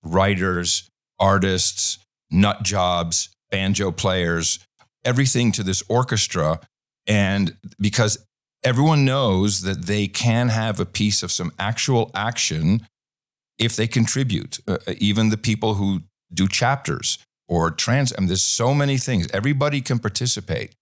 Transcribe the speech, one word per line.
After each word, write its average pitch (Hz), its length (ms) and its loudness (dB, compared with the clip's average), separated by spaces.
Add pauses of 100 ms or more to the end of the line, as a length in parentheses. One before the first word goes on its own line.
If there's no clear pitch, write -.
writers, 90 840 0 (300)
artists, 95 800 0 (300)
nut 101 340 2
jobs, 90 680 -2 (200)
banjo 98 420 0
players, 85 680 -2 (460)
everything 123 480 2
to 110 100 -4
this 92 240 -2
orchestra. 104 720 0 (480)
And 98 480 2 (240)
because 104 380 0 (460)
everyone 143 400 4
knows 104 600 2
that 87 240 -4
they 104 200 0
can 120 420 0
have 110 300 -2
a 90 60 0
piece 104 380 0
of 90 80 -6
some 87 280 -4
actual 113 540 0
action 98 760 0 (680)
if 113 180 0
they 110 120 -2
contribute, 120 800 -2
uh, 95 100 -2 (220)
even 107 300 2
the 107 80 0
people 110 360 -2
who 98 280 0 (320)
do 95 140 2
chapters - 680 -2 (320)
or 82 220 2
trans-, 123 460 0
I - 40 -2
mean, 95 60 2
there's 92 140 0
so 120 320 0
many 139 240 2
things. 113 360 -2
Everybody 139 480 0
can 120 180 -2
participate. 98 840 -4